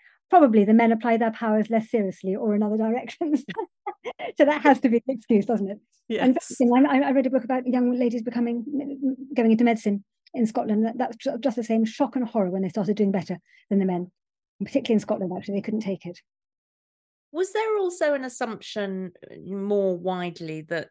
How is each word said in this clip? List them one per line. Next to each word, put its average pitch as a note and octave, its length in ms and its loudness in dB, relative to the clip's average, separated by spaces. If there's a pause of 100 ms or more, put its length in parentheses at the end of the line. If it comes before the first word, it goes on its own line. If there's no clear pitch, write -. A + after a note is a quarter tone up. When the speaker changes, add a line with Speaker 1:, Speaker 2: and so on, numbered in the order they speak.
(300)
Speaker 1:
Probably A#3+ 340 8
the G#3 100 4
men A3+ 200 6
apply A3+ 240 0
their A3+ 140 0
powers G#3+ 380 0
less A3 200 0
seriously F#3+ 440 -2
or G#3 220 -2
in G#3 80 2
other G#3 140 -2
directions." B3 720 -2
<laughs> - 60 -10 (800)
So D4+ 80 6
that D4 160 2
has C4+ 200 6
to C4 80 4
be A3+ 80 4
an B3+ 180 -4
excuse, G#3+ 300 2
doesn't G3+ 240 -2
it? G#3 100 -10 (300)
And B3 260 2
Speaker 2:
Yes. - 260 -4
Speaker 1:
I, C4 400 4
I C#4+ 100 0
read B3+ 140 2
a B3+ 40 -2
book B3+ 140 0
about B3+ 240 -4
young B3 300 2
ladies A#3+ 240 0
becoming, A#3 420 -4 (720)
going A3+ 160 4
into A3+ 120 4
medicine A3 400 2 (300)
in B3 120 0
Scotland. A3 400 0
That, A3+ 120 -4
that's A#3 200 -6
ju-, B3+ 220 -6
just A3+ 160 -2
the A#3+ 80 -4
same A3+ 220 2
shock A3+ 300 -2
and B3+ 120 -2
horror G3 220 0
when F#3+ 120 -2
they F#3 80 -2
started G3+ 280 -2
doing G3+ 140 2
better F#3 260 -4 (320)
than G3 100 2
the F#3+ 60 2
men. F3+ 260 -4 (480)
And G3+ 80 -8
particularly C4+ 280 0
in G#3 40 4
Scotland, G3+ 360 -4
actually, G3 200 -8
they G3 60 -2
couldn't G#3+ 200 -4
take G3 240 -6
it. F3 140 -14 (1120)
Speaker 3:
Was F#4 220 -4
there G#4+ 240 0
also F4 360 0
an C4+ 120 -4
assumption, G3+ 840 -8 (180)
uh, - 60 -20 (180)
more G3 440 0
widely F3 680 -6
that, D#3 280 -6